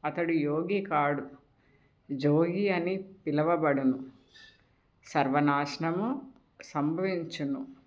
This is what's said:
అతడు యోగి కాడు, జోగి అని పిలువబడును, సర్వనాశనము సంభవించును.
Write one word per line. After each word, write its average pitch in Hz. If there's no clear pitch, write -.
అతడు 165
యోగి 165
కాడు, 147
జోగి 151
అని 175
పిలువబడును, 147
సర్వనాశనము 147
సంభవించును. 156